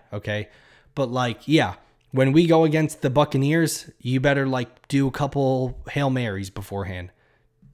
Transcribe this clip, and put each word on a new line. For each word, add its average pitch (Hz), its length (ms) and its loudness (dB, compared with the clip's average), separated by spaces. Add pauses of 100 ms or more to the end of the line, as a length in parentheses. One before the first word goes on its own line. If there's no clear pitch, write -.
(120)
okay? 104 380 -8 (460)
But, 131 160 -2
like, 123 360 -4
yeah, 135 280 2 (360)
when 131 200 4
we 165 160 6
go 165 160 6
against 156 380 0
the 139 80 0
Buccaneers, 147 800 0 (100)
you 127 200 -2
better, 135 280 0
like, 127 400 -6
do 139 200 2
a 127 40 -2
couple 131 680 -2 (120)
Hail 139 180 -2
Marys 104 400 -4
beforehand. 92 600 -10 (640)